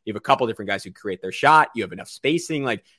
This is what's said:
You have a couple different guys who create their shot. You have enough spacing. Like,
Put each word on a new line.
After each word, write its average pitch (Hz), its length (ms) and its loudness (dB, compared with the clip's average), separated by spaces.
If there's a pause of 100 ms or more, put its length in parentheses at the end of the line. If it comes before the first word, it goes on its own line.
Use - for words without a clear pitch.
You 110 80 -6
have 101 40 -8
a 104 60 -10
couple 131 240 4
different 107 220 -6
guys 98 160 -4
who 92 80 -14
create 95 280 -8
their 92 120 -8
shot. 151 420 4
You 113 80 -4
have 95 80 -6
enough - 180 -14
spacing. 156 540 -4
Like, 120 220 -4 (140)